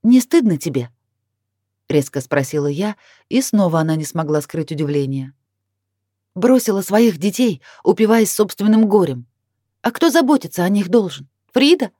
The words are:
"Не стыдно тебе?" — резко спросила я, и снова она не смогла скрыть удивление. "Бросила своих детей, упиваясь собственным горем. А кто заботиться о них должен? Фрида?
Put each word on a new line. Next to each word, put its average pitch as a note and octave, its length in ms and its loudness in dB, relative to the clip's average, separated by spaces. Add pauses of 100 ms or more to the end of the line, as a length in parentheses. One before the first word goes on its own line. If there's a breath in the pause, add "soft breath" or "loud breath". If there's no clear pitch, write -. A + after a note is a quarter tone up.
"Не B3 180 6
стыдно A3+ 380 0
тебе?" — B2+ 320 -6 (960)
резко C#3+ 320 -2
спросила C#3+ 460 -4
я, F#3 300 -6 (320 soft breath)
и C4 140 0
снова F3+ 380 0
она D#3+ 160 -2
не D#3 80 -6
смогла D3+ 360 -4
скрыть D#3+ 320 -8
удивление. C#3 600 -4 (1000)
"Бросила G#3+ 480 0
своих G#3 360 2
детей, G3+ 440 -2 (200 soft breath)
упиваясь G#3+ 500 2
собственным G#3+ 560 0
горем. D#3+ 380 0 (560)
А A#3 80 -2
кто E4 200 0
заботиться C4+ 540 0
о F3+ 40 0
них G3+ 200 -2
должен? F3+ 400 -2 (240)
Фрида? C#4 480 2